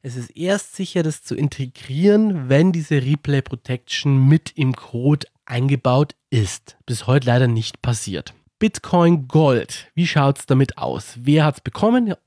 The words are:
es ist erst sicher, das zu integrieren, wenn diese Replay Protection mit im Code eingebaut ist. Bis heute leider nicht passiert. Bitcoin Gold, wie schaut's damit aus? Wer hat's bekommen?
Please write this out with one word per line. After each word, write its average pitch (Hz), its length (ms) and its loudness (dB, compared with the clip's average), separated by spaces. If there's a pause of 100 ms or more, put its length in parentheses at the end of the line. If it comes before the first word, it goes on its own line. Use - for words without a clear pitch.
es 123 120 -14
ist 120 220 -14
erst 190 380 -4
sicher, 185 260 -4
das 156 220 -6
zu - 100 -8
integrieren, 156 1120 0
wenn 147 240 4
diese 156 300 0
Replay 139 400 0
Protection 135 840 -2
mit 156 280 4
im 131 200 0
Code 139 500 -2 (220)
eingebaut 131 640 0 (160)
ist. - 560 -4
Bis - 220 -6
heute 131 180 2
leider 123 220 2
nicht 113 340 -4
passiert. 104 540 -6 (240)
Bitcoin 175 680 0
Gold, 139 680 0
wie 170 100 0
schaut's 143 400 0
damit 135 320 0
aus? 65 420 -8
Wer 147 240 2
hat's 151 160 0
bekommen? 226 540 0 (140)